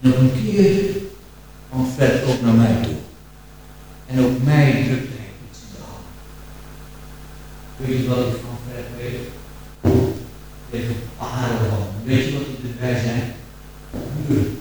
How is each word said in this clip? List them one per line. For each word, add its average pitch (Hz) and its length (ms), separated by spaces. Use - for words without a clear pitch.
En 127 120
op 127 60
een - 240
keer 196 380
kwam 127 160
Fred 131 280
ook 123 180
naar 117 120
mij 113 300
toe. 78 120
En 127 180
ook 123 180
mij 143 280
drukte 123 460
hij - 140
iets - 100
in - 120
de 92 180
hand. - 160
Weet 131 200
je 117 100
wat 123 100
ik 123 280
van 117 120
Fred 123 180
weet? 123 240
Tegen 117 260
parel. 113 680
Weet 131 220
je 151 80
wat 139 120
hij 120 260
erbij 123 320
zei? 117 180
Moeder. - 180